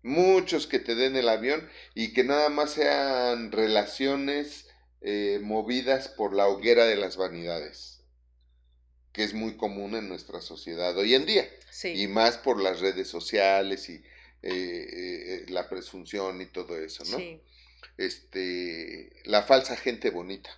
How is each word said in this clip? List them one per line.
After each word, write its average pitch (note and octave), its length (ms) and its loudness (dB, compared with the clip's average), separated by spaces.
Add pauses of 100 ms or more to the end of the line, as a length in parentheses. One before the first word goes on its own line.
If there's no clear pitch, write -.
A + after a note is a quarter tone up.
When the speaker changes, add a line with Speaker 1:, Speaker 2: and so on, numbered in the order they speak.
Speaker 1:
muchos F3+ 640 4
que C3 120 0
te A#2 160 -2
den C3 200 2
el B2+ 120 2
avión, B2+ 400 0 (280)
y A2+ 180 -4
que B2+ 100 4
nada D3 260 4
más D3 240 0
sean C3 760 2
relaciones, C3+ 1160 0 (340)
eh, G2+ 400 -2
movidas A#2+ 680 -2
por G2+ 280 -4
la G2+ 120 6
hoguera A2 380 6
de A2 120 4
las F#2+ 200 -4
vanidades, E2+ 800 -6 (1160)
que G#2+ 120 -2
es G#2+ 100 -2
muy A2 240 -6
común G2+ 380 -6
en G#2+ 120 -6
nuestra F2 320 -12
sociedad E2+ 580 -6
hoy A2 180 6
en D#3+ 100 4
día, G3+ 240 2 (220)
Speaker 2:
Sí. - 180 -8 (140)
Speaker 1:
y G2+ 40 -2
más A2 300 4
por A2+ 240 0
las F#2 180 0
redes F#2+ 300 0
sociales G2 800 0
y, E2+ 60 -14
eh, - 80 -20 (400)
eh, F2+ 500 -6
eh, F2+ 560 -10
la F2+ 180 -4
presunción F#2+ 760 -8
y F#2 40 -10
todo F2 320 -10
eso, D#2+ 280 -12
¿no? B2 120 -6
Speaker 2:
Sí. E3+ 240 -12 (560)
Speaker 1:
Este, F2+ 1120 -8 (140)
la G#2 180 4
falsa C3 320 4
gente A#2 360 -2
bonita F2+ 460 -10